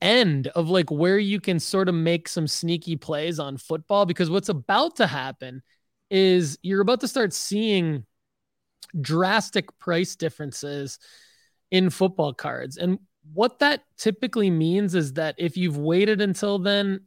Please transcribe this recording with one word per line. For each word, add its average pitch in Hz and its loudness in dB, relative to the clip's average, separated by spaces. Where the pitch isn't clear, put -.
end 170 2
of, 165 -2
like, 180 2
where 175 2
you 202 0
can 175 -2
sort 190 0
of 180 0
make 165 0
some 156 -4
sneaky 170 -4
plays 156 -6
on 139 -8
football, 185 0
because 175 0
what's 190 -2
about 202 0
to 220 4
happen 131 -8
is 185 4
you're 190 0
about 233 2
to 262 -4
start 226 0
seeing 190 -2
drastic 185 0
price 175 -2
differences 143 -8
in 185 4
football 175 0
cards. 127 -8
And 185 -2
what 220 0
that 285 2
typically 208 0
means 175 2
is 143 0
that 156 -4
if 170 -2
you've 170 0
waited 185 2
until 202 0
then, 196 0